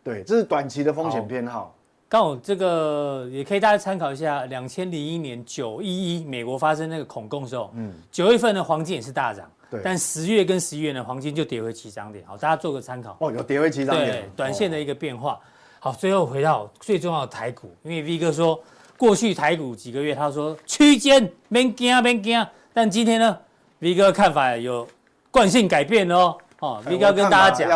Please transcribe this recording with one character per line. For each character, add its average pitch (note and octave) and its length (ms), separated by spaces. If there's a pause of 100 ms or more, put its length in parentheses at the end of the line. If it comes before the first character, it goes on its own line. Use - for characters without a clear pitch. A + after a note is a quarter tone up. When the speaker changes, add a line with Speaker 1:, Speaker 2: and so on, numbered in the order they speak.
Speaker 1:
对， G#2+ 200
这 G#3 120
是 A3+ 80
短 C#3+ 240
期 C#3+ 160
的 D3+ 80
风 D#3+ 180
险 A2 160
偏 B2 200
好。 A#2+ 140
Speaker 2:
好。 F2 120 (360)
刚 A3 140
好 D3 140
这 G3 180
个 D3+ 760
也 C#3 100
可 G3+ 140
以 - 20
大 G#3+ 120
家 G#3 60
参 G3 220
考 D3 140
一 C3+ 40
下， C#3+ 280
两 B2+ 240
千 F#3 240
零 D3+ 120
一 E3 140
年 B2 260
九 A#2+ 380
一 F3+ 380
一 D#3+ 40
美 B2+ 200
国 C3 120
发 D#3 180
生 D#3+ 140
那 D#3+ 100
个 C#3 60
恐 A2 240
共 C#3+ 140
的 B2 60
时 B2+ 80
候， G#2 180
Speaker 1:
嗯。 A2 180 (200)
Speaker 2:
九 F#3 180
月 A#3+ 80
份 A3 160
的 F#3 80
黄 D#3+ 220
金 F3 100
也 B2+ 60
是 A#2+ 100
大 B2+ 220
涨， G2 180 (200)
Speaker 1:
对。 A2 120
Speaker 2:
但 F#3 140
十 D#3+ 300
月 G3+ 180
跟 F#3 160
十 - 160
一 D3+ 40
月 D3+ 120
呢， C3 100
黄 B2+ 180
金 C#3+ 140
就 D#3 100
跌 A#2+ 180
回 A2+ 100
起 A2+ 180
涨 G#2 220
点， F#2+ 140
好， G2 100
大 D3+ 120
家 D#3+ 80
做 D#3+ 160
个 C3 80
参 B2+ 220
考。 G#2 180
Speaker 1:
哦， - 120
有 A#2+ 100
跌 C#3 180
回 D#3+ 100
起 C3+ 140
涨 C3+ 120
点。 C#3 140
Speaker 2:
对， G#2 140 (120)
短 C3+ 160
线 G3+ 180
的 D#3 80
一 D3+ 60
个 C#3 100
变 C#3 220
化。 B2+ 160
Speaker 1:
哦。 - 80 (380)
Speaker 2:
好， C3+ 140
最 F#3+ 200
后 F#3 120
回 C3+ 180
到 C3 360
最 G3 200
重 E3+ 140
要 D3+ 100
的 B2 40
台 A#2+ 240
股， A2+ 200 (120)
因 D#3 80
为 D#3+ 120
V E3 160
哥 E3 140
说 D#3+ 280 (360)
过 A3 180
去 G#3 200
台 D3+ 200
股 C3 220
几 A#2+ 160
个 C#3 100
月 D3 120
他 D3 160
说 D3+ 340
区 D4 320
间 C4+ 340 (180)
免 B3 260
惊 B3 280
免 A#3+ 180
惊， A3+ 240 (280)
但 A3+ 160
今 A3 160
天 A3+ 160
呢， A3 180 (420)
V F3 140
哥 G3 160
看 F3+ 220
法 C3 240
有 A#2+ 300 (440)
惯 A3 180
性 G#3 200
改 D3 160
变 F#3+ 260
哦。 F3 260 (240)
哦， A#2+ 240
Speaker 1:
呃， C#3 60
Speaker 2:
V F3+ 80
哥 G3+ 140
跟 G3 160
大 F#3+ 220
家 - 0
讲， - 160
Speaker 1:
我 F3 40
看 - 0
法 E3+ 60